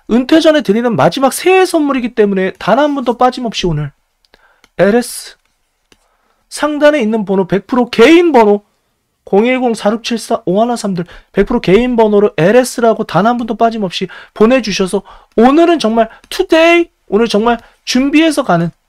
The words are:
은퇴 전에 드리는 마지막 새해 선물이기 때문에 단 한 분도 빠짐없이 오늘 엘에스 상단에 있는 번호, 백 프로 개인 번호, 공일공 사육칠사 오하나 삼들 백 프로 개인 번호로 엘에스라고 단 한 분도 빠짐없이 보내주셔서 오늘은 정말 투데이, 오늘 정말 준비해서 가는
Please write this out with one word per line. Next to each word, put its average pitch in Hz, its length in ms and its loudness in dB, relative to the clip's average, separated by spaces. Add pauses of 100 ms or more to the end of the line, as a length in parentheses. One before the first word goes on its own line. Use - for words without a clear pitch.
은퇴 254 300 2
전에 311 220 2
드리는 226 340 -2
마지막 175 360 0
새해 370 340 0
선물이기 277 500 -4
때문에 196 380 -2
단 220 260 -2
한 294 160 0
분도 247 220 -4
빠짐없이 247 500 -2
오늘 147 240 -4 (880)
엘에스 214 560 -2 (1120)
상단에 294 500 0
있는 214 260 -2
번호, 190 220 -2
백 196 200 -4
프로 247 220 -2
개인 330 420 4
번호, 208 320 2 (640)
공일공 240 460 0
사육칠사 220 720 -6
오하나 226 320 -2
삼들 190 260 -6 (300)
백 202 120 0
프로 233 140 -4
개인 233 380 0
번호로 208 400 2
엘에스라고 226 680 0
단 185 240 -2
한 247 100 0
분도 233 200 -8
빠짐없이 220 500 -4 (260)
보내주셔서 208 720 0 (320)
오늘은 302 440 4
정말 226 300 0 (200)
투데이, 339 600 2 (180)
오늘 226 180 0
정말 226 320 -2 (240)
준비해서 285 600 0
가는 170 260 -2 (180)